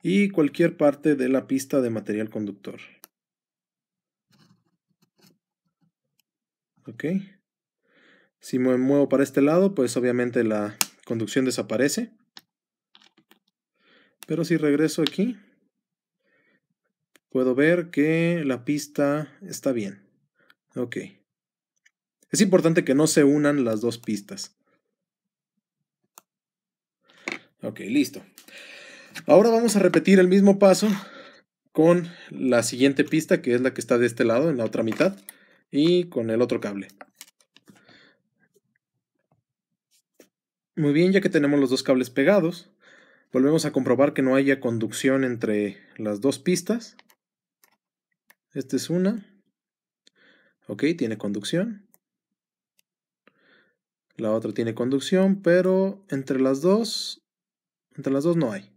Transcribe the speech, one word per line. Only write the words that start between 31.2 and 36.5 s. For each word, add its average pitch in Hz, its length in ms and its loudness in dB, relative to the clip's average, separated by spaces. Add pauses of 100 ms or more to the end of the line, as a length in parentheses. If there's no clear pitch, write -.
con 170 380 4 (200)
la 127 320 0
siguiente 135 440 0
pista, 160 360 -2
que 123 120 0
es 123 80 2
la 127 120 -2
que - 60 -8
está 123 180 0
de 120 100 2
este 120 180 -2
lado, 123 240 2
en 143 80 -2
la 113 80 -2
otra 107 180 -4
mitad, 151 340 -2 (540)
y 170 380 0
con 117 200 -6
el 113 120 0
otro 120 180 -2